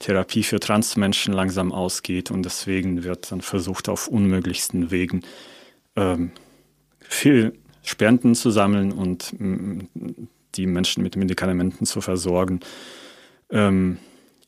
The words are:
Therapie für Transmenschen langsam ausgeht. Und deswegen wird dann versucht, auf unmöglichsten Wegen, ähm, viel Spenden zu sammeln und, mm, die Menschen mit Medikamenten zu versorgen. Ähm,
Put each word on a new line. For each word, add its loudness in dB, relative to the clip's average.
Therapie 0
für -2
Transmenschen 0
langsam 0
ausgeht. -4
Und -2
deswegen -2
wird -8
dann -6
versucht, -4
auf -4
unmöglichsten 0
Wegen, -2
ähm, 0
viel 4
Spenden 4
zu 2
sammeln 4
und, -4
mm, -4
die -2
Menschen 0
mit -4
Medikamenten 0
zu -4
versorgen. 0
Ähm, 2